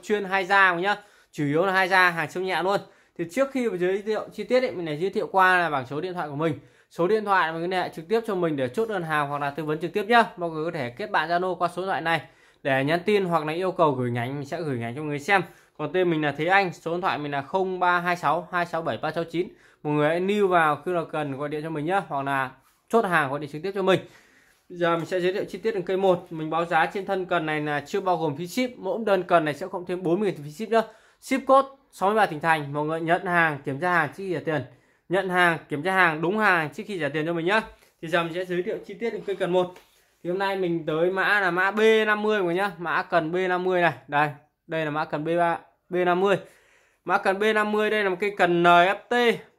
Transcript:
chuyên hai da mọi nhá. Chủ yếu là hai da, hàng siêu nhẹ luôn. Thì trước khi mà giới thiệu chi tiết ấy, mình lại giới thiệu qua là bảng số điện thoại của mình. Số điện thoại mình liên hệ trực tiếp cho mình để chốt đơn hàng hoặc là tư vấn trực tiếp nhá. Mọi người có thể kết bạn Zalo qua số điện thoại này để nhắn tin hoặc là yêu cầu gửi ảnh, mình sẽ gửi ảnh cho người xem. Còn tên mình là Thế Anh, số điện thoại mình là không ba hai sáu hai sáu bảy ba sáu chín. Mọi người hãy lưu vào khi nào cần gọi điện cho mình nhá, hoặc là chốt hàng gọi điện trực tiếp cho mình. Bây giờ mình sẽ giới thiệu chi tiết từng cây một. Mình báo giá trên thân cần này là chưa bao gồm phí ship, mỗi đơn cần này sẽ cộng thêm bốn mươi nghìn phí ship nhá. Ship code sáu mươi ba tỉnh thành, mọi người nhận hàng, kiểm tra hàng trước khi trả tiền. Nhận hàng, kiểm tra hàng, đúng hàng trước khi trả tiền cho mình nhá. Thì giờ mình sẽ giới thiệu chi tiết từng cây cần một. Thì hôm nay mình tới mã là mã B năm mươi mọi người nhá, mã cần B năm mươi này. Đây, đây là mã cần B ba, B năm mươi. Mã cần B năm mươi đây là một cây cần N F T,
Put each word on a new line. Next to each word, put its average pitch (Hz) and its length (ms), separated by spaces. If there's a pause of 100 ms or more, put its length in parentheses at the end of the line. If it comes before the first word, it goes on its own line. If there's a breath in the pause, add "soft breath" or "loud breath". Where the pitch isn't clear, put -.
chuyên 208 220
hai 190 200
da 190 280
mọi 170 100
nhá. 202 140 (360 loud breath)
Chủ 151 120
yếu 151 220
là 190 60
hai 185 160
da, 185 220
hàng 165 200
siêu 185 120
nhẹ 185 200
luôn. 190 180 (380 soft breath)
Thì 170 120
trước 269 220
khi 247 180
mà 185 60
giới 185 260
thiệu 214 300
chi 208 120
tiết 247 160
ấy, 254 100
mình 175 160
lại 151 140
giới 185 100
thiệu 190 220
qua 185 260
là 170 120
bảng 131 160
số 147 140
điện 180 140
thoại 170 140
của 139 80
mình. 156 220 (320 soft breath)
Số 170 180
điện 214 160
thoại 185 280
mình 165 80
liên 180 120
hệ 180 160
trực 160 200
tiếp 226 180
cho 208 80
mình 165 220
để 131 120
chốt 226 200
đơn 196 140
hàng 151 260
hoặc 143 100
là 143 120
tư 151 140
vấn 156 160
trực 170 120
tiếp 208 160
nhá. 233 160 (120)
Mọi 170 140
người 156 140
có 165 140
thể 123 120
kết 202 200
bạn 160 180
Zalo 175 260
qua 175 140
số 175 140
điện 190 60
thoại 156 120
này 165 220 (400 soft breath)
để 135 220
nhắn 165 200
tin 208 200
hoặc 165 220
là 156 60
yêu 180 200
cầu 160 200
gửi 123 240
ảnh, 127 220
mình 139 80
sẽ 170 160
gửi 131 200
ảnh 117 140
cho 156 60
người 147 160
xem. 185 240 (360 loud breath)
Còn 147 140
tên 180 180
mình 156 120
là 147 100
Thế 151 140
Anh, 190 260
số 160 200
điện 175 80
thoại 175 180
mình 147 140
là 139 100
không 190 380
ba 175 200
hai 175 160
sáu 170 360
hai 175 140
sáu 165 160
bảy 123 200
ba 156 100
sáu 170 120
chín. 175 240 (340 soft breath)
Mọi 151 100
người 147 160
hãy 170 120
lưu 202 280
vào 160 280
khi 160 160
nào 170 120
cần 147 340
gọi 147 100
điện 151 140
cho 160 80
mình 151 160
nhá, 190 220
hoặc 143 140
là 135 280 (380 soft breath)
chốt 226 160
hàng 160 260
gọi 143 80
điện 151 140
trực 151 100
tiếp 190 120
cho 196 80
mình. 185 180 (680 loud breath)
Bây 180 100
giờ 170 180
mình 160 100
sẽ 185 140
giới 180 120
thiệu 190 120
chi - 140
tiết 220 140
từng 196 100
cây 190 140
một. 185 340
Mình 156 200
báo 165 140
giá 170 220
trên 190 200
thân 190 200
cần 175 200
này 151 140
là 147 260
chưa 202 140
bao 185 160
gồm 156 200
phí 170 100
ship, 247 320
mỗi 185 280
đơn 196 160
cần 175 220
này 147 100
sẽ 180 120
cộng 180 200
thêm 185 160
bốn 175 180
mươi 196 120
nghìn 143 120
phí 151 60
ship 214 200
nhá. 226 120 (380 loud breath)
Ship - 260
code 269 220 (240)
sáu 190 160
mươi 214 80
ba 208 100
tỉnh 151 140
thành, 156 320
mọi 147 120
người 160 160
nhận 175 260
hàng, 165 380
kiểm 139 160
tra 180 120
hàng 160 160
trước - 80
khi 190 180
trả 143 100
tiền. 151 200 (440 soft breath)
Nhận 190 200
hàng, 175 300 (100)
kiểm 147 140
tra 190 120
hàng, 165 280
đúng 190 160
hàng 180 320
trước 214 160
khi 190 140
trả 147 80
tiền 151 180
cho 170 60
mình 165 140
nhá. 214 140 (420 soft breath)
Thì 170 60
giờ 170 140
mình 165 120
sẽ 185 100
giới 180 180
thiệu 180 240
chi 202 80
tiết 226 160
từng 196 160
cây 196 100
cần 180 160
một. 180 220 (480 soft breath)
Thì 170 80
hôm 185 80
nay 196 180
mình 170 300
tới 165 240
mã 190 300
là 185 100
mã 185 200
B 214 100 (260)
năm 208 160
mươi 214 160
mọi 185 80
người 170 80
nhá, 196 240
mã 165 240
cần 165 300
B 180 40 (120)
năm 180 160
mươi 185 160
này. 165 120 (160)
Đây, 147 220 (360)
đây 160 180
là 151 60
mã 151 140
cần 156 200
B 160 40 (100)
ba, 170 200 (300)
B 180 60
năm 180 260
mươi. 190 180 (680 soft breath)
Mã 185 140
cần 190 200
B 202 40 (120)
năm 214 180
mươi 214 180
đây 214 140
là 196 60
một 180 100
cây 202 160
cần 175 260
N 175 40
F 175 300 (120)
T, 240 320 (180)